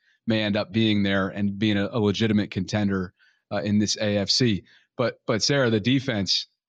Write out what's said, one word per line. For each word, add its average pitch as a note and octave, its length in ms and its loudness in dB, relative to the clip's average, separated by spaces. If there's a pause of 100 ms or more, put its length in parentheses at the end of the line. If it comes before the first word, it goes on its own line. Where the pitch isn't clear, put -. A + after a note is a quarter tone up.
(280)
may A2 160 0
end G#2 140 0
up G2 140 -4
being G#2+ 320 2
there G2 260 0
and G2+ 280 -4
being G#2 200 0
a, G2+ 140 -2
a B2 80 -2
legitimate G#2 520 0
contender, G2 600 -2 (380)
uh, G#2 60 -4
in G#2 220 0
this G#2 180 0
A G#2 200 0
F G2 120 -2
C. A2 340 2 (340)
But, A#2 300 -2
but A2 160 0
Sarah, C#3 260 2
the A2+ 100 2
defense A#2 680 0 (220)